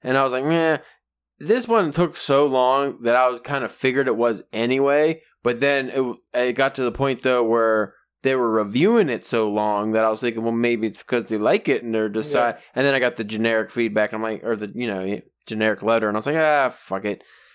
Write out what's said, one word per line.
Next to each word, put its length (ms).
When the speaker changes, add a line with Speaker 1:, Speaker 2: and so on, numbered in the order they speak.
Speaker 1:
And 160
I 60
was 80
like, 120
"Meh." 340
This 280
one 240
took 240
so 300
long 580
that 120
I 120
was 120
kinda 280
figured 400
it 80
was 260
anyway. 680
But 180
then 300
it, 260
it 200
got 200
to 80
the 100
point, 300
though, 220
where 500
they 120
were 160
reviewing 580
it 160
so 240
long 440
that 120
I 60
was 100
thinking, 220
"Well, 100
maybe 360
it's 100
because 300
they 100
like 300
it 140
and 120
they're 140
decide-," 480
Speaker 2:
Yeah. 40
Speaker 1:
and 120
then 60
I 60
got 180
the 80
generic 460
feedback. 420
I'm 100
like, 220
or 120
the, 180
you 140
know, 320
generic 360
letter. 260
And 80
I 20
was 80
like, 100
"Ah, 320
fuck 380
it." 160